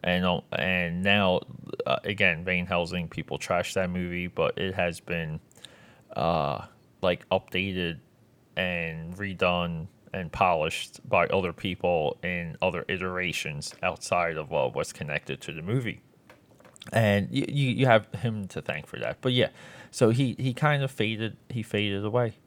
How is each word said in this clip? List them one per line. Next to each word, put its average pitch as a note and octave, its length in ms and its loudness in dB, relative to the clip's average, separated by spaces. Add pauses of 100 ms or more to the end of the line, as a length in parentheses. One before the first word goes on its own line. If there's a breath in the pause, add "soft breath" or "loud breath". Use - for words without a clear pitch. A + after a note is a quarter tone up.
And, F2+ 200 2
uh, F2+ 160 2 (120)
and F2+ 500 0
now, G2 380 4 (460)
uh, - 180 2
again, F#2 400 2
Van F2+ 220 0
Helsing, F2 420 -2
people D#2 280 -6
trash - 380 -2
that F#2 160 0
movie, F2+ 360 -4
but - 320 0
it F#2 160 -2
has F2 260 -2
been, D#2+ 400 -4 (760 loud breath)
uh, D2+ 500 0 (360)
like, F2+ 260 0
updated F#2 720 -2 (580)
and E2+ 600 -4
redone F2 720 0 (260)
and F2+ 200 -6
polished E2 760 2
by F#2 180 6
other F2+ 260 0
people F2 720 0
in F2 380 -4
other F2 280 0
iterations F2+ 920 -4
outside E2+ 540 0
of, D#2 160 -6
uh, C2+ 160 2
what's C2+ 240 -4
connected D2 500 -6
to - 100 -10
the D#2 100 -10
movie. A2+ 380 -2 (920)
And G2+ 380 4
you, C3+ 180 0
you, C#3 220 2
you A#2+ 160 2
have A2 280 6
him G#2+ 340 -4
to - 140 -8
thank - 240 -6
for - 120 -12
that. - 220 -4
But B2+ 120 2
yeah, B2 180 4 (400 loud breath)
so A2+ 200 6
he, A#2+ 280 2
he B2+ 140 0
kind D3 300 2
of C3 80 -2
faded, A2 460 -2 (120)
he A#2+ 140 -4
faded G#2 420 0
away A2+ 300 2 (120)